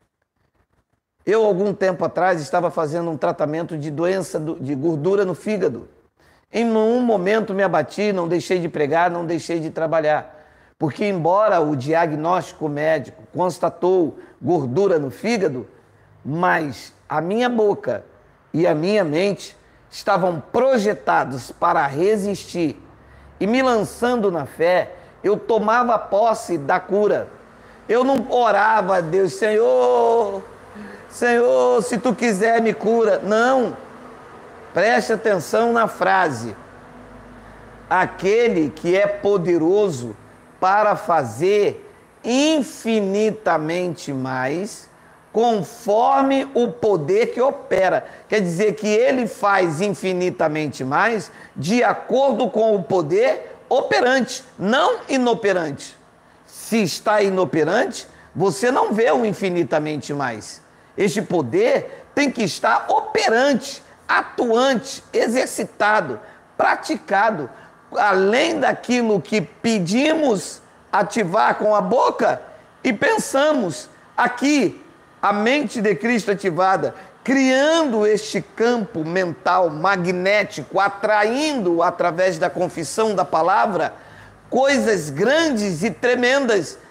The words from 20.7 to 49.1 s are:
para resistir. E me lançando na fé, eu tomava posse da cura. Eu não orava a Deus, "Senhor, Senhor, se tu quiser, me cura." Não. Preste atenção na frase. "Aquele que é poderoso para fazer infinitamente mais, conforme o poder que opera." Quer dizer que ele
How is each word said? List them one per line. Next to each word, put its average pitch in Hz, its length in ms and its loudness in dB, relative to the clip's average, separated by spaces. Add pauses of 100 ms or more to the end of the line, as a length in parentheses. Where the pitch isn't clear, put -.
para 170 340 0
resistir. 175 960 -2 (580)
E 185 60 -2
me 240 160 2
lançando 233 720 0
na 151 140 -4
fé, 170 480 0 (300)
eu 196 140 2
tomava 226 640 2
posse 208 580 0
da 156 220 0
cura. 180 480 0 (600)
Eu 247 160 2
não 254 280 0
orava 214 640 2
a 180 40 0
Deus, 175 320 0
"Senhor, 233 1080 2 (680)
Senhor, 247 760 2
se 247 140 -2
tu 208 180 0
quiser, 226 460 2
me 220 120 2
cura." 214 500 2
Não. 226 540 2 (960)
Preste 220 400 2
atenção 220 580 0
na 226 160 2
frase. 160 680 0 (1300)
"Aquele 185 840 0
que 175 240 -2
é 202 100 4
poderoso 180 1080 0 (440)
para 202 360 2
fazer 160 1000 0 (300)
infinitamente 202 1900 -2
mais, 131 800 -6 (420)
conforme 247 1200 0
o 233 140 2
poder 190 580 0
que - 120 -6
opera." 190 640 0 (240)
Quer 220 140 0
dizer 180 320 0
que - 140 -6
ele 247 400 2